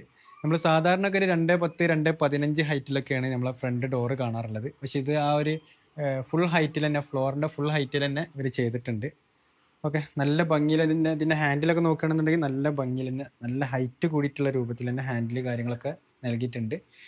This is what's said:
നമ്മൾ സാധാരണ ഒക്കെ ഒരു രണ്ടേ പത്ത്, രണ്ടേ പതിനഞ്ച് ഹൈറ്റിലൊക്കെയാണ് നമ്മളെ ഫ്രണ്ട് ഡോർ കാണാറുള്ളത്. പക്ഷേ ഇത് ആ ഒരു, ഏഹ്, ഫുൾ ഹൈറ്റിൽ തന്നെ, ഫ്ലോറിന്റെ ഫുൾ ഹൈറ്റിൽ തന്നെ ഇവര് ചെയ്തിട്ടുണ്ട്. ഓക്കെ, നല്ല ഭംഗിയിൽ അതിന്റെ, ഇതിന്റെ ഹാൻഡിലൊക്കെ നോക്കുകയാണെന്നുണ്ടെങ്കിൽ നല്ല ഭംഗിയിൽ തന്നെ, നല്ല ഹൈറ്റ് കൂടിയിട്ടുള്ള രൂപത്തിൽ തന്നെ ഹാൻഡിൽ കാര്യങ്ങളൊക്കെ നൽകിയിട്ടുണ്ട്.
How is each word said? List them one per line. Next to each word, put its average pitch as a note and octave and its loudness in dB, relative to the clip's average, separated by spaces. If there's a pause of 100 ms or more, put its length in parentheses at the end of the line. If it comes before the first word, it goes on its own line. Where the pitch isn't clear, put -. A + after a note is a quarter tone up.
(380)
നമ്മൾ D#3+ 0
സാധാരണ F3 4
ഒക്കെ G3 0
ഒരു F#3+ 4
രണ്ടേ E3 4
പത്ത്, E3+ 0
രണ്ടേ D#3+ 4
പതിനഞ്ച് D3 2
ഹൈറ്റിലൊക്കെയാണ് C#3 -2
നമ്മളെ B2+ -2
ഫ്രണ്ട് B2 -2
ഡോർ B2+ 0
കാണാറുള്ളത്. A#2 -4
പക്ഷേ C#3 -6
ഇത് C3+ -2
ആ D3 2
ഒരു, D3 2 (440)
ഏഹ്, C3+ -2
ഫുൾ E3 2
ഹൈറ്റിൽ D#3 2
തന്നെ, D3 0
ഫ്ലോറിന്റെ C#3 -2
ഫുൾ D3+ -4
ഹൈറ്റിൽ C#3+ 0
തന്നെ C#3+ -2
ഇവര് C3+ -4
ചെയ്തിട്ടുണ്ട്. A#2+ -2 (760)
ഓക്കെ, D3+ -2 (160)
നല്ല D3 2
ഭംഗിയിൽ D#3 2
അതിന്റെ, D#3+ 2
ഇതിന്റെ D#3 0
ഹാൻഡിലൊക്കെ D3+ 2
നോക്കുകയാണെന്നുണ്ടെങ്കിൽ D#3+ 2
നല്ല C#3 0
ഭംഗിയിൽ C3 -2
തന്നെ, C3+ -6 (160)
നല്ല B2+ -2
ഹൈറ്റ് B2+ -2
കൂടിയിട്ടുള്ള C#3+ 0
രൂപത്തിൽ B2 -2
തന്നെ C3 -4
ഹാൻഡിൽ A#2+ -4
കാര്യങ്ങളൊക്കെ A#2+ -4 (320)
നൽകിയിട്ടുണ്ട്. A#2 -4 (320)